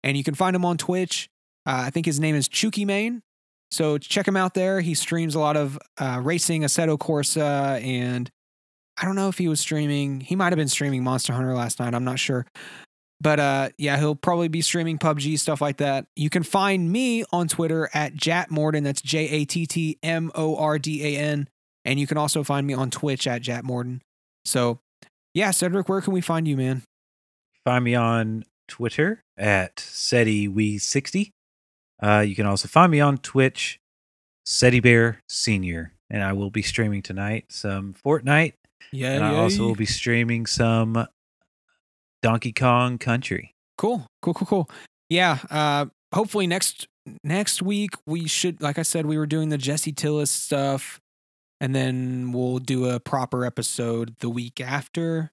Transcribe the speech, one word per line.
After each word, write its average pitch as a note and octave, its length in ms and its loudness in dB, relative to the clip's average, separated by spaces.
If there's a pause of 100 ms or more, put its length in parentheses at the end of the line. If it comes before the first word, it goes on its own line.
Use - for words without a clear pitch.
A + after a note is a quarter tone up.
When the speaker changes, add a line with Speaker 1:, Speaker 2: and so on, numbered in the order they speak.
Speaker 1:
And C#3 140 0
you C#3 60 -2
can D3+ 100 -2
find F#3 220 2
him F3+ 100 2
on F3 120 2
Twitch. F3+ 500 -2 (380)
Uh, B2+ 220 0
I - 20 -2
think E3 160 -2
his D3+ 120 0
name D#3 160 2
is C#3+ 140 2
Chucky G#3 380 -2
Mane. G#3+ 360 -2 (500)
So D3+ 260 0
check - 280 0
him G3 120 4
out F#3 160 2
there. F#3+ 260 2
He E3 140 0
streams E3 420 -2
a D#3+ 60 2
lot D3+ 160 2
of, C#3+ 200 0 (200)
uh, B2+ 260 -2
racing, D#3+ 380 0
Assetto D#3 360 2
Corsa, C#3 880 0
and B2 460 -2 (680)
I - 60 -4
don't F#3+ 140 -2
know G3 100 0
if F#3 100 -4
he F3 120 0
was D3+ 100 0
streaming. C#3+ 600 -2
He F3 160 -4
might F3+ 160 2
have D#3+ 40 2
been D3 120 2
streaming C3+ 340 0
Monster B2+ 300 0
Hunter B2+ 200 -2
last A#2+ 280 -4
night. A#2+ 120 -2
I'm B2 120 -2
not B2+ 140 -2
sure. B2+ 260 -2 (760)
But, D3+ 220 4
uh, C3+ 360 2
yeah, C#3+ 200 0
he'll D3+ 180 2
probably E3+ 320 2
be D#3+ 140 -2
streaming E3 360 -2
pub D3+ 220 2
G, D3+ 160 -2
stuff D3 240 0
like D3 200 0
that. C#3 260 0 (100)
You D3+ 140 0
can F3 140 0
find F#3+ 460 2
me A#3 440 0
on F3 160 0
Twitter D#3+ 440 0
at D3+ 220 -2
Jat E3 340 0
Morden. D3+ 360 0
That's C#3 160 -2
J D3+ 260 -2
A D3 160 0
T E3 220 -2
T D#3+ 360 -2
M E3 340 -2
O D#3 200 0
R D#3 240 0
D D3 240 -4 (140)
A - 20 -4
N. D3 300 -2 (340)
And C#3 160 0
you C#3 80 0
can D3+ 100 -2
also D3+ 280 0
find C#3 200 0
me C#3+ 80 -2
on B2+ 180 -2
Twitch C3+ 360 -2
at A#2+ 140 -2
Jat A#2+ 240 -6
Morden. B2+ 360 -6 (440)
So, A#2+ 340 0 (540)
yeah, G3 180 2
Cedric, F3+ 380 0
where F#3+ 100 2
can F#3+ 140 0
we F3+ 80 0
find D#3+ 260 0
you, C#3+ 80 2
man? C3 280 0 (840)
Speaker 2:
Find B2 180 4
me A#2+ 100 2
on A#2 520 2 (240)
Twitter D3+ 500 -2 (180)
at G2 440 0
seti A2 680 0
wee G#2 300 0
sixty. C#3+ 540 -2 (680)
Uh, G#2 200 4
you G#2 160 2
can G#2+ 100 0
also G2+ 220 0
find F3 240 8
me D3 80 4
on C#3+ 180 4
Twitch, - 600 0 (680)
Seti B2 340 6
Bear A#2 480 6
Senior. F2 640 -2 (180)
And G#2 100 -4
I G2 120 -2
will G2 180 -4
be G#2 100 -2
streaming G#2 400 -2
tonight G2+ 480 -6
some G2 460 -6 (100)
Fortnite. D3 480 2 (380)
Speaker 1:
Yeah, C3 220 -4
Speaker 2:
And C#3 120 2
I - 80 2
also - 300 2
Speaker 1:
yay. A#2 60 2
Speaker 2:
will A2+ 60 2
be G#2+ 120 -2
streaming A#2 580 0
some A2+ 600 2 (1120)
Donkey A2+ 320 0
Kong B2 440 2
Country. A#2 540 -4 (260)
Speaker 1:
Cool, G#3 280 -2 (160)
cool, F3 120 0
cool, - 140 -2
cool. F#3+ 220 2 (400)
Yeah, E3+ 300 4 (100)
uh, D3 380 2 (260)
hopefully G3+ 340 0
next, - 400 -2 (360)
next F#3 380 -2
week G3+ 300 -2 (140)
we D#3+ 220 -4
should, - 340 -2
like C#3+ 160 -2
I E3 60 -2
said, D#3+ 220 0
we D3+ 120 0
were D3+ 100 0
doing D#3 220 0
the D3+ 80 0
Jesse C#3+ 360 -2
Tillis D3+ 360 0
stuff, C#3 720 -2 (600)
and C3 140 -2
then B2+ 580 -2
we'll B2+ 280 -2
do B2+ 300 -2
a B2 100 -2
proper B2+ 460 -2
episode A#2 720 -4
the A#2+ 100 -4
week A#2+ 320 -8
after. D#3+ 720 -4